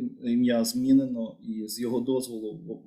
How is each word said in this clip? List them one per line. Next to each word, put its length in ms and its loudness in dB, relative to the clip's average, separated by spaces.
ім'я 400 4
змінено, 800 2
і 260 -6
з 120 -10
його 200 0
дозволу, 520 -4
в, 200 -12